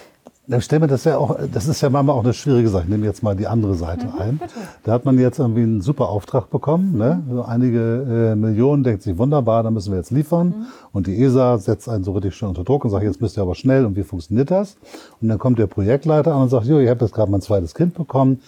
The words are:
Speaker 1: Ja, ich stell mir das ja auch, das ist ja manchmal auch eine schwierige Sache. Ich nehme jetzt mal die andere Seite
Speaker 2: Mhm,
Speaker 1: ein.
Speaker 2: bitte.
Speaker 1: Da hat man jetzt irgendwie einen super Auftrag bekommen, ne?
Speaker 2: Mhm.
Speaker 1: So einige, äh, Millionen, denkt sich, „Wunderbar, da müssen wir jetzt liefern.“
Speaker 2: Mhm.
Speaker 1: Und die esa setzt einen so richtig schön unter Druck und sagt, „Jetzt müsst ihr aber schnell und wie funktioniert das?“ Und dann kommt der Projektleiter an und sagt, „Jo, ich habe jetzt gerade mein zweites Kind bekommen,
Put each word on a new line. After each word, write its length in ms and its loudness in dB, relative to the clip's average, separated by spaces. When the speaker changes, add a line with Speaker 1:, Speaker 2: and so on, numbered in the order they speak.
Speaker 1:
Ja, 120 -2
ich 80 0
stell 160 2
mir 60 2
das 180 0
ja 120 2
auch, 200 0
das 160 -2
ist 100 -2
ja 100 2
manchmal 280 2
auch 80 0
eine 80 2
schwierige 340 2
Sache. 160 0
Ich 60 -4
nehme 160 0
jetzt 180 -4
mal 100 0
die 140 -2
andere 280 0
Seite 320 -6
Speaker 2:
Mhm, 120 -8
Speaker 1:
ein. 200 -2
Speaker 2:
bitte. 140 -12
Speaker 1:
Da 80 -2
hat 140 0
man 120 4
jetzt 220 2
irgendwie 220 0
einen 180 2
super 300 -2
Auftrag 400 -4
bekommen, 480 0
ne? 280 0
Speaker 2:
Mhm. 80 -6
Speaker 1:
So 100 -4
einige, 920 0
äh, 20 0
Millionen, 480 2
denkt 200 0
sich, 140 -4
„Wunderbar, 460 2
da 80 -2
müssen 220 -2
wir 60 0
jetzt 120 -8
liefern.“ 360 0
Speaker 2:
Mhm. 180 -4
Speaker 1:
Und 160 -2
die 160 0
esa 360 4
setzt 280 -4
einen 160 -4
so 80 -4
richtig 240 -4
schön 140 -6
unter 160 -6
Druck 180 0
und 80 0
sagt, 140 0
„Jetzt 160 -2
müsst 160 -4
ihr 40 -2
aber 140 -2
schnell 300 2
und 100 -2
wie 80 -2
funktioniert 480 -4
das?“ 240 -2
Und 80 0
dann 100 0
kommt 200 0
der 80 2
Projektleiter 680 0
an 60 2
und 80 2
sagt, 160 2
„Jo, 140 4
ich 100 4
habe 160 2
jetzt 80 -4
gerade 180 0
mein 100 0
zweites 320 -2
Kind 200 0
bekommen, 540 0